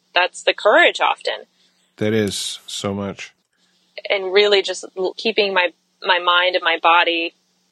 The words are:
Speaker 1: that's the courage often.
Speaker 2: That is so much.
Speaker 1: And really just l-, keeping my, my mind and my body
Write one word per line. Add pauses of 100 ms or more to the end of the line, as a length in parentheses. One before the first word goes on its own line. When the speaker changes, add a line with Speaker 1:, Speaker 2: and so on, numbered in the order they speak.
(140)
Speaker 1:
that's
the
courage
often. (500)
Speaker 2:
That
is
so
much. (800)
Speaker 1:
And
really
just (140)
l-,
keeping
my, (300)
my
mind
and
my
body (380)